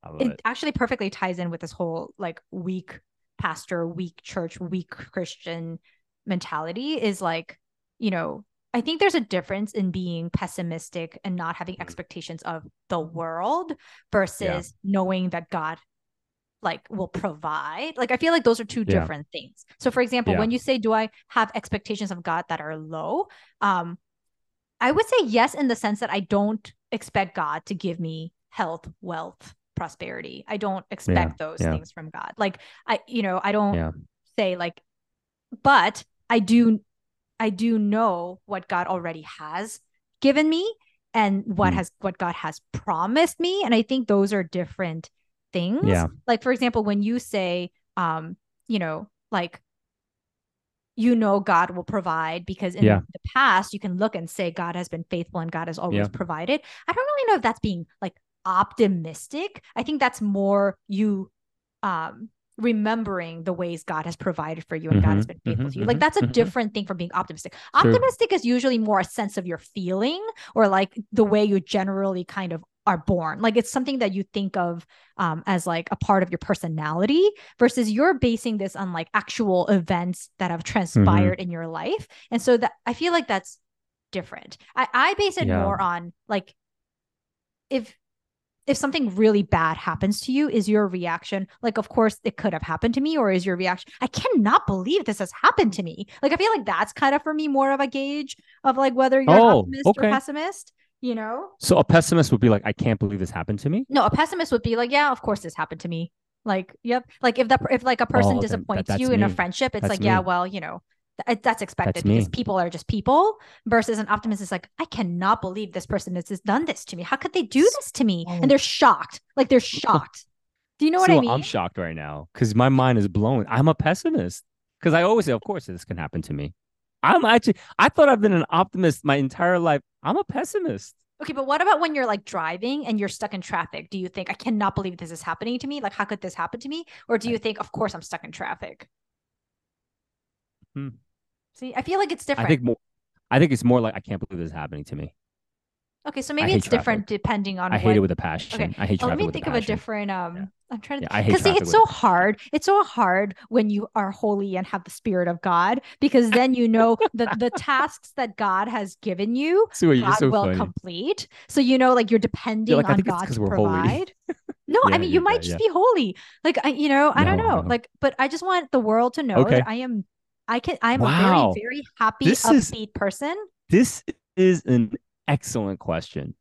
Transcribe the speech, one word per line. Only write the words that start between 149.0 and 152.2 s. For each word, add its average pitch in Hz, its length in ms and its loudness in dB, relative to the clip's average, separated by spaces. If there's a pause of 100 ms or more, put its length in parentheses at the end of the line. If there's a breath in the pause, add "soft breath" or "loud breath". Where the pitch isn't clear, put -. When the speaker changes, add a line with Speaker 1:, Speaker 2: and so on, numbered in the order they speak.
Speaker 2:
well, 247 80 0
let - 80 0
Speaker 1:
traffic - 20 -4
Speaker 2:
me 415 80 0
Speaker 1:
with - 80 -6
a 330 40 -4
Speaker 2:
think - 80 -6
of 277 60 -4
a 233 80 0
Speaker 1:
passion. 202 60 -8
Speaker 2:
different, 208 420 -6
um, 175 260 -6
Speaker 1:
Yeah. 190 100 -10 (260)
Speaker 2:
I'm 220 100 -10
trying 285 200 -8
to - 40 -6
Speaker 1:
Yeah, - 60 -10
I 107 120 2
hate - 120 6
Speaker 2:
'cause - 80 2
see, 392 80 6
Speaker 1:
traffic 359 60 4
Speaker 2:
it's 392 100 2
Speaker 1:
with 440 100 4
a 440 40 10
Speaker 2:
so 440 40 10
Speaker 1:
passion. - 140 -8
Speaker 2:
hard. 196 400 4 (140 loud breath)